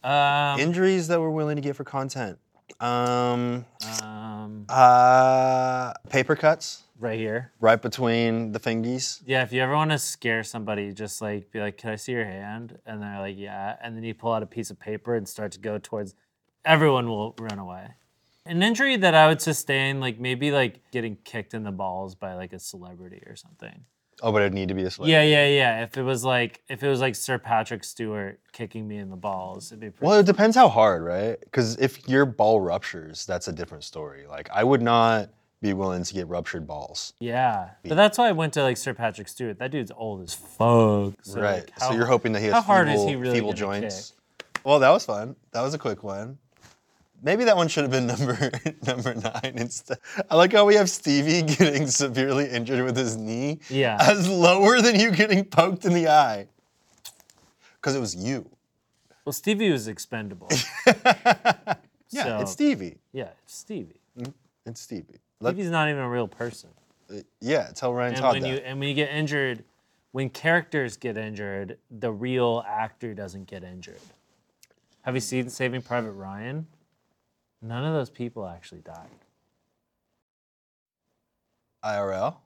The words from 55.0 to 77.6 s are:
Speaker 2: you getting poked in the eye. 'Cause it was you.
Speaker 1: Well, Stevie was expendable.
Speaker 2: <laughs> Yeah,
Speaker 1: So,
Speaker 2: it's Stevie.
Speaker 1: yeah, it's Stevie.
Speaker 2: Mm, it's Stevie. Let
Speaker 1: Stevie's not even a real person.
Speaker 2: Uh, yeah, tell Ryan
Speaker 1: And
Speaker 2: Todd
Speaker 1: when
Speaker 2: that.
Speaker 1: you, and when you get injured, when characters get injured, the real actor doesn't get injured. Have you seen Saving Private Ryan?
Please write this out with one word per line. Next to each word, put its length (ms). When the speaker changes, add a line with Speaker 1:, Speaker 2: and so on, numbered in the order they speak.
Speaker 2:
you 100
getting 360
poked 400
in 80
the 140
eye. 400
'Cause 160
it 40
was 140
you. 360
Speaker 1:
Well, 80
Stevie 380
was 180
expendable. 600
Speaker 2:
<laughs> 0
Yeah, 140
Speaker 1:
So, 160
Speaker 2:
it's 120
Stevie. 460
Speaker 1:
yeah, 180
it's 120
Stevie. 440
Speaker 2:
Mm, 140
it's 160
Stevie. 360
Let 140
Speaker 1:
Stevie's 160
not 180
even 140
a 60
real 200
person. 420
Speaker 2:
Uh, 60
yeah, 340
tell 180
Ryan 220
Speaker 1:
And 80
Speaker 2:
Todd 120
Speaker 1:
when 80
Speaker 2:
that. 60
Speaker 1:
you, 80
and 220
when 100
you 60
get 160
injured, 540
when 180
characters 640
get 200
injured, 600
the 220
real 540
actor 460
doesn't 340
get 180
injured. 360
Have 120
you 60
seen 300
Saving 320
Private 300
Ryan? 540